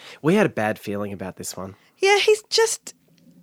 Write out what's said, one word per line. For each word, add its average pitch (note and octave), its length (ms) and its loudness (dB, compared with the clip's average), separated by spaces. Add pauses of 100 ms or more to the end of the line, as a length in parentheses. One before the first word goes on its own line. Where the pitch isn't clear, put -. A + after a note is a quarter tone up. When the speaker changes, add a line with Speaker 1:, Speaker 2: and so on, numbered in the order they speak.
(220)
Speaker 1:
We D#3+ 120 4
had G#3 120 4
a B2 40 0
bad A2 280 -2
feeling G2+ 340 -6
about F#2 240 -10
this - 200 -12
one. F#2+ 200 -12 (220)
Speaker 2:
Yeah, G4 200 4
he's G#4+ 260 4
just, - 500 -2 (480)